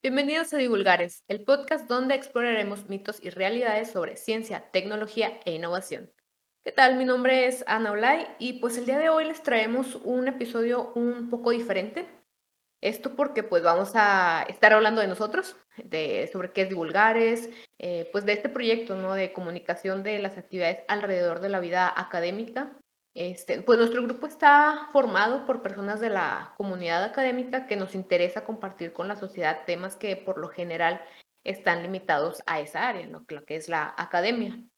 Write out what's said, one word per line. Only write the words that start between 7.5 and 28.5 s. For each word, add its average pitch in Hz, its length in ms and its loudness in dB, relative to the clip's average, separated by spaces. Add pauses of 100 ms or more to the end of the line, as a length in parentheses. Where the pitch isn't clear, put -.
Ana 220 240 0
Olay 247 340 2 (140)
y, 247 220 -8
pues, 247 180 -2
el 240 80 -6
día 269 140 0
de 320 80 2
hoy 320 160 4
les 311 180 -6
traemos 240 600 0
un 254 240 0
episodio 233 680 -2
un 240 340 -2
poco 233 220 0
diferente. 226 560 -2 (760)
Esto - 360 -4
porque, 285 260 0
pues, 170 220 2
vamos 180 300 4
a 190 540 4
estar 214 240 8
hablando 220 280 6
de 202 80 2
nosotros, 214 480 -4 (200)
de, 156 560 -4
sobre 185 200 -6
qué 196 100 2
es 190 60 2
Divulgares, 226 840 2 (300)
eh, 170 320 -6
pues, 202 120 -2
de 208 100 2
este 208 140 -4
proyecto, 233 460 -2
¿no? 190 200 -4
de 190 180 -2
comunicación 185 720 -6
de 208 160 -4
las 190 180 -6
actividades 180 480 -4
alrededor 180 540 0
de 196 80 -4
la 196 100 0
vida 180 380 0
académica. 196 840 -6 (400)
Este, 180 440 -6
pues, 233 160 6
nuestro 233 240 4
grupo 240 240 -6
está 294 680 6
formado 240 540 4
por 233 160 -2
personas 202 380 -6
de 233 100 -2
la 180 480 -2
comunidad 180 440 -2
académica 254 640 -2
que 214 80 -2
nos 190 200 -6
interesa 185 500 0
compartir 185 480 -10